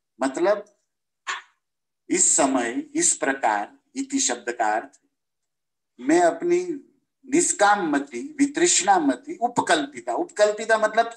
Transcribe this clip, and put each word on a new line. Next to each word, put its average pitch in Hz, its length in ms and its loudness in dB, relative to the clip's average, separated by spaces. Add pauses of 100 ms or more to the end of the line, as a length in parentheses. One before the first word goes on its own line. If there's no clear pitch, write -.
(200)
मतलब 208 440 2 (1500)
इस - 260 2
समय, 123 360 0 (240)
इस - 200 0
प्रकार, 110 560 -2 (240)
इति 135 240 -4
शब्द 120 320 -4
का 113 160 -2
अर्थ, - 320 -4 (1000)
मैं 269 220 2
अपनी 330 400 2 (640)
निष्काम 175 640 2
मति, 139 320 -4 (180)
वितृष्णा 339 600 2
मति, 139 420 -4
उपकल्पिता, 180 720 -2
उपकल्पिता 208 640 0
मतलब 214 400 0